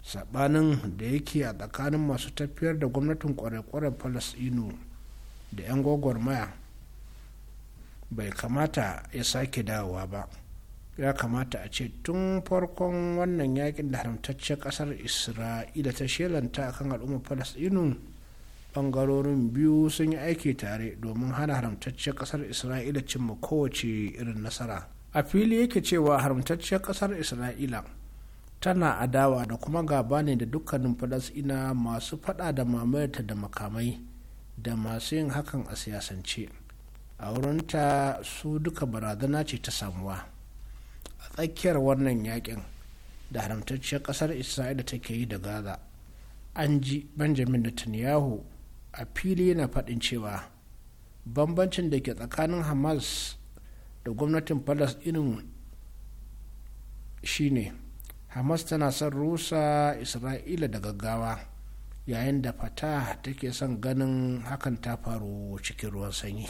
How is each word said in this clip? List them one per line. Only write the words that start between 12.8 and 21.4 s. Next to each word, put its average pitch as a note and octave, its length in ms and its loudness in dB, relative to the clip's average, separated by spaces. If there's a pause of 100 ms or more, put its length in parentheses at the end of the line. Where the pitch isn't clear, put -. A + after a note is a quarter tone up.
wannan E3+ 400 4
yakin D3 360 0
da B2+ 120 -2
haramtacciyar C3 560 -2
ƙasar C#3+ 400 -2
Isra'ila A2+ 960 -2
ta - 80 -2
shelanta C#3 640 0
a B2+ 80 -4
kan C#3 160 -2
al'ummar C3 320 -2
Falasɗinu, C#3+ 720 2 (800)
ɓangarorin C#3 760 4
biyu D#3 360 8
sun D#3 220 2
yi D#3+ 60 2
aiki D#3 400 0
tare G#2+ 420 -4
domin A2+ 320 0
hana C#3+ 240 2